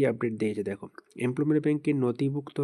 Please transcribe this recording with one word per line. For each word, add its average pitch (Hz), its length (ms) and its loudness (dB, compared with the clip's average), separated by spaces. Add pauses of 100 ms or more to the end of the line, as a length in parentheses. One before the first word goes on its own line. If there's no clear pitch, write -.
আপডেট 117 340 0
দিয়েছে 104 240 0
দেখো। 101 220 -6 (340)
এমপ্লয়মেন্ট 147 440 2
ব্যাংকের 147 320 2
নথিভুক্ত 135 680 0